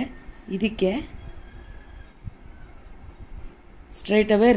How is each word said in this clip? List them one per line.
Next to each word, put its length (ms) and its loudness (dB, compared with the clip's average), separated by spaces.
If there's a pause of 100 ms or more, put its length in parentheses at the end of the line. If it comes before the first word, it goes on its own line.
(580)
ಇದಕ್ಕೆ 340 2 (3000)
straight 380 4
away 220 8